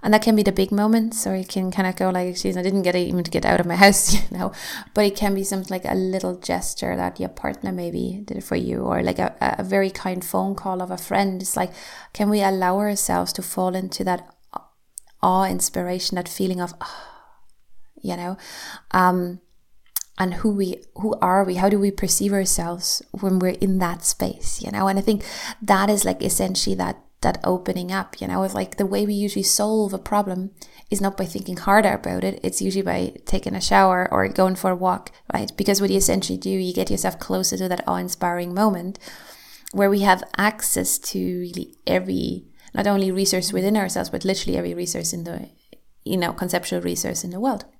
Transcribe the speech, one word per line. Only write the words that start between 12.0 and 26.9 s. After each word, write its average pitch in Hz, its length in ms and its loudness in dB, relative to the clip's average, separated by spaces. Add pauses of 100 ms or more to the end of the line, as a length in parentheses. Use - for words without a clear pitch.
can 208 160 0
we 208 120 4
allow 190 380 2
ourselves 196 540 0
to 190 100 -6
fall 185 320 -2
into 185 300 -4
that 180 220 -2 (920)
awe, 185 240 4
inspiration, 180 680 -2
that 180 140 -4
feeling 185 320 -2
of, 170 200 -6
ah, - 240 -14 (960)
you 180 140 -4
know? 175 220 -8 (540)
Um, 180 500 2 (760)
and 185 180 0
who 220 180 2
we, 190 300 -2 (120)
who 214 260 -2
are 185 240 4
we? 185 100 -2
How 190 140 4
do 208 100 4
we 196 120 4
perceive 196 420 0
ourselves 180 680 0 (100)
when 190 280 2
we're 185 220 2
in 190 180 4
that 170 240 -2
space, - 580 0
you - 100 -6
know? 196 160 2
And 196 120 2
I - 20 0
think 208 220 2 (380)
that 202 280 4
is, 208 160 2
like, 185 160 -2
essentially 190 540 0
that, 185 220 -2 (240)